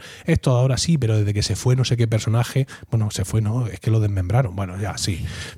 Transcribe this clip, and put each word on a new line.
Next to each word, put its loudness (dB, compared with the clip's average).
Esto 2
ahora 2
sí, 0
pero 2
desde 2
que 0
se -2
fue 2
no 2
sé 0
qué 2
personaje, 0
bueno, 0
se -2
fue, 0
no, 0
es -12
que 0
lo 4
desmembraron, 2
bueno, -4
ya, -4
sí. -4